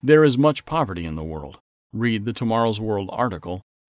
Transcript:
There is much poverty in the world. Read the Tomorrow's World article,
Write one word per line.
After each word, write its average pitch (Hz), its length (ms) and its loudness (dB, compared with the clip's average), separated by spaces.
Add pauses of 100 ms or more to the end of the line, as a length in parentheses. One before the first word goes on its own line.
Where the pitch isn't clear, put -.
There 151 240 6
is 127 140 4
much 147 260 2
poverty 98 400 -4
in 80 120 -8
the 80 60 -8
world. 78 380 -10 (320)
Read 113 320 -2
the 117 80 -4
Tomorrow's 113 480 0
World 101 320 -4
article, 92 480 -4 (280)